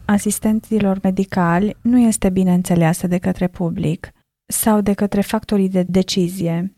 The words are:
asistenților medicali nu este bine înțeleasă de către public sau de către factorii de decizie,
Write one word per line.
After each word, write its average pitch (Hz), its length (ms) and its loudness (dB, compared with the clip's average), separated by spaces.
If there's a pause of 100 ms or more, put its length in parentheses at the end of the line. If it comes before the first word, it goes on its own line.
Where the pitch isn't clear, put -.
asistenților 208 960 0
medicali 190 800 0
nu 240 180 2
este 226 320 2
bine 185 220 2
înțeleasă 180 540 2
de 175 120 0
către 180 280 -2
public 175 640 -6 (360)
sau 214 340 0
de 202 120 0
către 202 280 0
factorii 202 480 -2
de 185 200 0
decizie, 180 880 -2